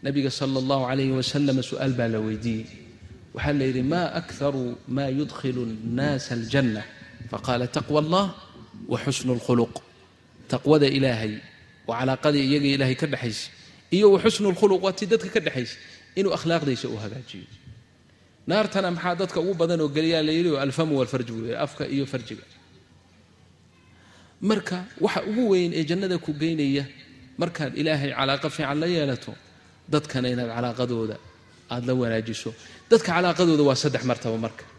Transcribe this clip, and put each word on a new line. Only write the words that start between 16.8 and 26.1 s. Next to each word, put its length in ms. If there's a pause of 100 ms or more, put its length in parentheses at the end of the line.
u 100
hagaajiyo. 480 (1000)
Naartana 440
maxaa 240
dadka 240
ugu 140
badan 280
oo 80
geliyaa 340
la 80
yidhi? 260
"Al-famu 400
wal-farju," 360
buu 120
yidhi, 120
afka 280
iyo 200
farjiga. 400 (2000)
Marka, 440 (140)
waxa 260
ugu 240
weyn 240
ee 100
jannada 340